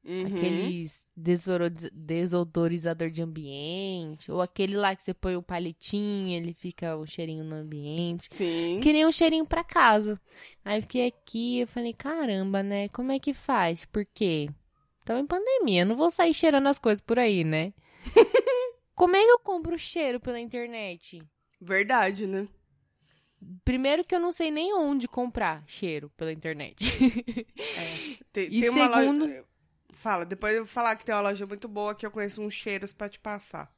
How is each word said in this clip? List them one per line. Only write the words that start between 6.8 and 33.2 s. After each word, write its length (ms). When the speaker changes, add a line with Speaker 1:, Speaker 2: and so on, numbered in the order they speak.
Speaker 2:
o 80
cheirinho 380
no 120
ambiente. 800
Speaker 1:
Sim. 480
Speaker 2:
Queria 260
um 40
cheirinho 340
pra 180
casa. 560
Aí 140
eu 20
fiquei 240
aqui, 540
eu 80
falei, 260
caramba, 680
né? 260
Como 220
é 80
que 120
faz? 540
Por 260
quê? 380
Tamo 140
em 80
pandemia, 560
eu 20
não 100
vou 140
sair 240
cheirando 320
as 140
coisas 200
por 200
aí, 240
né? 280
<laughs> 920
Como 200
é 80
que 80
eu 80
compro 380
cheiro 420
pela 200
internet? 840
Speaker 1:
Verdade, 640
né? 220
Speaker 2:
Primeiro 380
que 100
eu 60
não 120
sei 200
nem 220
onde 340
comprar 600
cheiro 500
pela 140
internet. 540
<laughs> 640
Speaker 1:
É. 380
Tem, 180
Speaker 2:
E 100
Speaker 1:
tem 80
uma 240
Speaker 2:
segundo 320
Speaker 1:
loja. 200
Fala, 320
depois 300
eu 100
vou 80
falar 220
que 100
tem 80
uma 80
loja 240
muito 220
boa 260
que 120
eu 60
conheço 300
uns 120
cheiros 380
pra 160
te 120
passar. 580